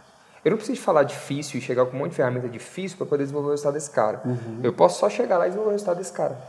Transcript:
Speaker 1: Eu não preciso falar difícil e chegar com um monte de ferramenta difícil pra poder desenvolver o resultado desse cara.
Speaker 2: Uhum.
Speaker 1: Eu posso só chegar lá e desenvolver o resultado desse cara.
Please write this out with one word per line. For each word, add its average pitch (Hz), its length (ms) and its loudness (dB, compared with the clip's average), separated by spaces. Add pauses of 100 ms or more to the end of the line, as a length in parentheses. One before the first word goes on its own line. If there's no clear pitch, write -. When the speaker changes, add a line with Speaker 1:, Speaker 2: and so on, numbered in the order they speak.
(440)
Speaker 1:
Eu 156 60 6
não 220 80 2
preciso 247 220 -4
falar 156 240 2
difícil - 540 -6
e 123 40 -4
chegar 127 240 2
com 127 100 -8
um 135 40 -4
monte 165 100 -2
de 165 60 -8
ferramenta 123 320 0
difícil 143 500 -8
pra 135 80 -4
poder 143 160 0
desenvolver 143 240 -2
o 143 60 0
resultado 147 220 0
desse 151 160 -6
cara. 107 340 2
Speaker 2:
Uhum. 117 360 -4
Speaker 1:
Eu 123 120 2
posso 175 260 6
só 202 100 4
chegar 208 300 2
lá 175 80 4
e 180 40 2
desenvolver 214 180 0
o 202 40 4
resultado 196 260 0
desse 190 140 -8
cara. 139 240 -2 (120)